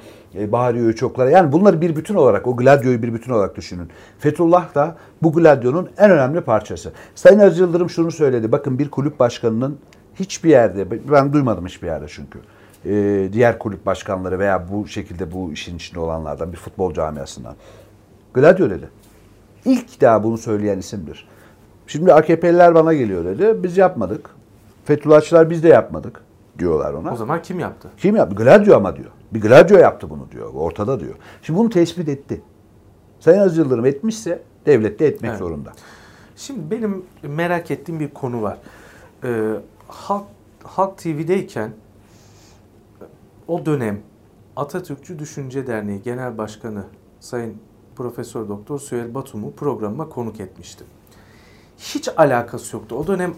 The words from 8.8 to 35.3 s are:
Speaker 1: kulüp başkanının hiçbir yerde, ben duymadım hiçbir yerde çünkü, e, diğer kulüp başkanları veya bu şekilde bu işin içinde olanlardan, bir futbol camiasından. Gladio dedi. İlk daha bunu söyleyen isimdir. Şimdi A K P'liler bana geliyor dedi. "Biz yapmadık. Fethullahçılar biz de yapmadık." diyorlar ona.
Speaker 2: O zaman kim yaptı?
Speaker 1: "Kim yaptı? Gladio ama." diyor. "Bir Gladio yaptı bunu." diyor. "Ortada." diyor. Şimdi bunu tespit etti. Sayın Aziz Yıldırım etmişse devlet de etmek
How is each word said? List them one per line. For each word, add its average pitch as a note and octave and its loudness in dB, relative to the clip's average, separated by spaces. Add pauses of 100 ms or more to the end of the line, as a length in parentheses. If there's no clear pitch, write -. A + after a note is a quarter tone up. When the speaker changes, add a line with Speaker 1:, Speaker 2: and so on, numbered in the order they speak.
Speaker 1:
kulüp D3 -4
başkanının A#2+ -2 (360)
hiçbir F#3 -4
yerde, G2 4 (260)
ben C#3 4
duymadım A2+ 0
hiçbir F2 -14
yerde D2+ -8
çünkü, - -18 (460)
e, G2+ 0
diğer A#2 2
kulüp G2 -10
başkanları F#2 -6
veya F#2 -2
bu G2+ -6
şekilde F2+ -12
bu F2+ -10
işin F2 -14
içinde E2+ -14
olanlardan, E2 -8
bir E2+ -14
futbol F#2 -6
camiasından. C#2+ -8 (800)
Gladio D3+ 4
dedi. E2+ -10 (760)
İlk - -2
daha A2+ 4
bunu A2+ -4
söyleyen G#2 -4
isimdir. F2+ -14 (580)
Şimdi D#3+ 4
A D#3 8
K E3 2
P'liler F3 6
bana D#3+ 4
geliyor G2 -2
dedi. F3+ 0
"Biz F3 -4
yapmadık. A2 -2 (540)
Fethullahçılar D3+ 4
biz E3 -4
de E3+ 4
yapmadık." G2+ 2 (380)
diyorlar D2+ -2
ona. D2 -8
Speaker 2:
O A#2+ -8
zaman C3+ -6
kim F3 -10
yaptı? - -12
Speaker 1:
"Kim G#3 0
yaptı? A#2 0
Gladio E3 8
ama." F#2+ 0
diyor. C2 -16 (260)
"Bir A2+ -4
Gladio E3 8
yaptı G#2 4
bunu." C#2+ -16
diyor. A1 -14
"Ortada." G2+ -4
diyor. C2 -12 (280)
Şimdi D#3 -6
bunu A3+ 2
tespit E3+ -2
etti. C3+ -8 (800)
Sayın F3+ 6
Aziz F3+ 2
Yıldırım B2+ 2
etmişse E3+ -4 (240)
devlet G#2+ 2
de D#3 2
etmek A#2+ -2